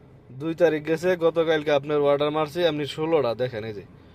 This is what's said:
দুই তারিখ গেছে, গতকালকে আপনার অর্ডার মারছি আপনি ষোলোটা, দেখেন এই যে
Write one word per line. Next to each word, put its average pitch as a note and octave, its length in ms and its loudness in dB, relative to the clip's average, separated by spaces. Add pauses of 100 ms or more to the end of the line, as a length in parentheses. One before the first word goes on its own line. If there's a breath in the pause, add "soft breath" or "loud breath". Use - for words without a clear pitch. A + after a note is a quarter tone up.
(400)
দুই E3 140 -4
তারিখ D#3 340 2
গেছে, E3 280 0
গতকালকে D#3+ 560 2
আপনার D3 280 0
অর্ডার C#3+ 300 2
মারছি D#3 360 -2
আপনি D3+ 200 0
ষোলোটা, D#3 480 0
দেখেন A#2 300 -6
এই A2+ 80 -8
যে G2 120 -12 (300 loud breath)